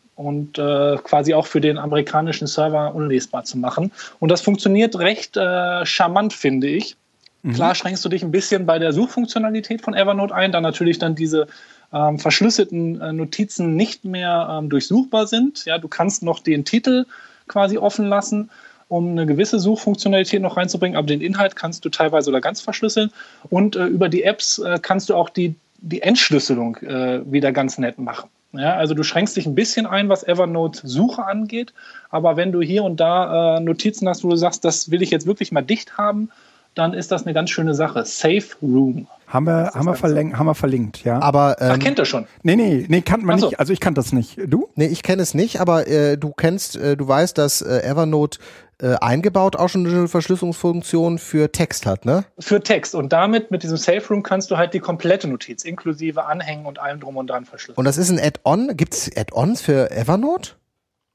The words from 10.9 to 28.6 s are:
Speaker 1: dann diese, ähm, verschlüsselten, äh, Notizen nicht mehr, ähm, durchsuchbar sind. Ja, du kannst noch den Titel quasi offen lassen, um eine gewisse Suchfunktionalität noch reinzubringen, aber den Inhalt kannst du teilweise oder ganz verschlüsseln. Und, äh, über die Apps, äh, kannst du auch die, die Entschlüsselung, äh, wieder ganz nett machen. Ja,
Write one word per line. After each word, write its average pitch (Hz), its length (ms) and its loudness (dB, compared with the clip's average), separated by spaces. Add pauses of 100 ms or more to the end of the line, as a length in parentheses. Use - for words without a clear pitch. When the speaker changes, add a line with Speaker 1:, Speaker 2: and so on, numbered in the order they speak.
Speaker 1:
dann 165 160 -2
diese, 156 320 0 (460)
ähm, 151 240 0
verschlüsselten, 170 840 0
äh, 160 140 -8
Notizen 160 600 -2
nicht 220 300 -2
mehr, 180 460 -2
ähm, 151 180 -6
durchsuchbar 214 580 0
sind. 247 380 0
Ja, 165 120 -2
du 160 100 -8
kannst 185 360 -2
noch 165 160 -2
den 147 260 0
Titel 254 400 2 (420)
quasi 202 300 0
offen 202 300 0
lassen, 208 420 -2 (380)
um 175 240 -2
eine 165 140 0
gewisse 165 340 2
Suchfunktionalität 196 840 0
noch 185 160 -2
reinzubringen, 180 400 -2
aber 151 100 -2
den 147 140 0
Inhalt 196 340 0
kannst 165 300 -8
du 160 40 -4
teilweise 151 420 0
oder 131 100 2
ganz 185 200 -4
verschlüsseln. 214 500 -2 (380)
Und, 202 260 2
äh, 185 100 0
über 180 240 2
die 180 140 0
Apps, - 360 0
äh, 175 220 -2
kannst 190 280 -2
du 196 60 2
auch 170 140 2
die, 175 260 -2 (240)
die 175 220 -8
Entschlüsselung, 131 760 2
äh, 127 420 -4 (120)
wieder 135 200 2
ganz 135 260 -2
nett 120 220 -4
machen. 120 300 -10 (240)
Ja, 143 220 -2